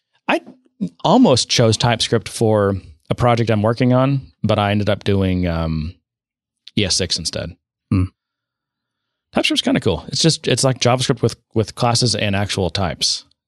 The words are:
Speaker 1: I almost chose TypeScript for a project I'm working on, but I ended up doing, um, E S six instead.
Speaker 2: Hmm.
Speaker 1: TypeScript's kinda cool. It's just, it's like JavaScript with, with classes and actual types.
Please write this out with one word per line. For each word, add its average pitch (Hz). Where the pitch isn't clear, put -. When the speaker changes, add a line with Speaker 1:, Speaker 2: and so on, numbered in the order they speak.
Speaker 1:
I 330
almost 165
chose 113
TypeScript 117
for 104
a 117
project 117
I'm 104
working 120
on, 135
but 104
I 101
ended 104
up 101
doing, 92
um, 82
E 104
S 90
six -
instead. 82
Speaker 2:
Hmm. 95
Speaker 1:
TypeScript's -
kinda -
cool. 92
It's -
just, -
it's 131
like 131
JavaScript 127
with, 117
with 110
classes 117
and 104
actual 98
types. -